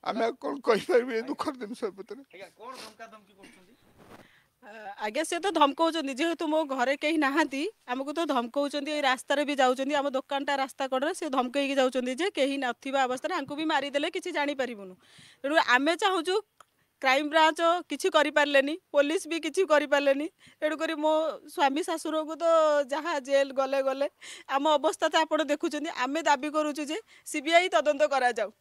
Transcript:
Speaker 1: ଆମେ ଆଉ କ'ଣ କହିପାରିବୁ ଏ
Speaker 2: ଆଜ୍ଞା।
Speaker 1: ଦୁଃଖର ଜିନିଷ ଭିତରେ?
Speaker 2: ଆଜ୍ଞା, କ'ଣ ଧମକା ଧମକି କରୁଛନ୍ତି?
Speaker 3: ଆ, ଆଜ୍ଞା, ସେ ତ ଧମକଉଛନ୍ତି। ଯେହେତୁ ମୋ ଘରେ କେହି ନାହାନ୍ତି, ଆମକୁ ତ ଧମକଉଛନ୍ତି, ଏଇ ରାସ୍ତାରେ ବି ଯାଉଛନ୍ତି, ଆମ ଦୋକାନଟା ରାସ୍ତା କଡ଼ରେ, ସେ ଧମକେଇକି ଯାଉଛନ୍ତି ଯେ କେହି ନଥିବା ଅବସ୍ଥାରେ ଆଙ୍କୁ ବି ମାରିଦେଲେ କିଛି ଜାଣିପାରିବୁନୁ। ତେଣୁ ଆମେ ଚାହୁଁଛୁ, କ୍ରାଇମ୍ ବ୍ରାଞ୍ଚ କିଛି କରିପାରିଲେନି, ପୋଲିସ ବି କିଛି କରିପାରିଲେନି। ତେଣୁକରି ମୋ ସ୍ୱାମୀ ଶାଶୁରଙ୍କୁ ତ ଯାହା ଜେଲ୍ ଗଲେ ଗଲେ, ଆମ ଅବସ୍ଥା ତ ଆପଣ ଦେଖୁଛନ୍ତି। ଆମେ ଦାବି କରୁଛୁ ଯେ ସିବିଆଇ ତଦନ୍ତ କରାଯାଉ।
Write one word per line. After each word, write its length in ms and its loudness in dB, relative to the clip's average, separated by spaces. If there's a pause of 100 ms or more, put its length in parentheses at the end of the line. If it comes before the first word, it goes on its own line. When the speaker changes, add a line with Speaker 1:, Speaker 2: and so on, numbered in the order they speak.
Speaker 1:
ଆମେ 180 -4
ଆଉ 120 -2
କ'ଣ 260 -8
କହିପାରିବୁ 500 2
ଏ 100 -2
Speaker 2:
ଆଜ୍ଞା। 40 -8
Speaker 1:
ଦୁଃଖର 320 -6
ଜିନିଷ 340 -8
ଭିତରେ? 340 -16
Speaker 2:
ଆଜ୍ଞା, 260 -20
କ'ଣ 240 -18
ଧମକା 320 -16
ଧମକି 280 -20
କରୁଛନ୍ତି? 400 -20 (840)
Speaker 3:
ଆ, 120 -20 (240)
ଆଜ୍ଞା, 300 -4
ସେ 120 -4
ତ 140 -2
ଧମକଉଛନ୍ତି। 640 2
ଯେହେତୁ 320 -2
ମୋ 180 0
ଘରେ 320 0
କେହି 220 0
ନାହାନ୍ତି, 440 0 (220)
ଆମକୁ 280 -6
ତ 120 -4
ଧମକଉଛନ୍ତି, 680 -2
ଏଇ 120 -2
ରାସ୍ତାରେ 420 0
ବି 120 -2
ଯାଉଛନ୍ତି, 380 2
ଆମ 160 0
ଦୋକାନଟା 460 -4
ରାସ୍ତା 320 -4
କଡ଼ରେ, 260 0
ସେ 140 -8
ଧମକେଇକି 460 0
ଯାଉଛନ୍ତି 400 0
ଯେ 160 -2
କେହି 280 -2
ନଥିବା 440 -4
ଅବସ୍ଥାରେ 320 -4
ଆଙ୍କୁ 220 -6
ବି 80 -6
ମାରିଦେଲେ 460 0
କିଛି 220 -6
ଜାଣିପାରିବୁନୁ। 640 -4 (440)
ତେଣୁ 180 0 (100)
ଆମେ 300 4
ଚାହୁଁଛୁ, 380 0 (680)
କ୍ରାଇମ୍ 260 2
ବ୍ରାଞ୍ଚ 320 4 (240)
କିଛି 260 -2
କରିପାରିଲେନି, 640 4 (120)
ପୋଲିସ 420 2
ବି 120 -4
କିଛି 240 -2
କରିପାରିଲେନି। 640 2 (280)
ତେଣୁକରି 400 -2
ମୋ 180 0 (300)
ସ୍ୱାମୀ 400 0
ଶାଶୁରଙ୍କୁ 540 -4
ତ 80 -8 (400)
ଯାହା 360 -4
ଜେଲ୍ 320 0
ଗଲେ 300 0
ଗଲେ, 260 -2 (380)
ଆମ 260 -2
ଅବସ୍ଥା 360 2
ତ 100 -4
ଆପଣ 260 2
ଦେଖୁଛନ୍ତି। 520 -2
ଆମେ 260 -2
ଦାବି 280 2
କରୁଛୁ 340 -2
ଯେ 140 -6 (280)
ସିବିଆଇ 420 2
ତଦନ୍ତ 400 2
କରାଯାଉ। 420 2 (100)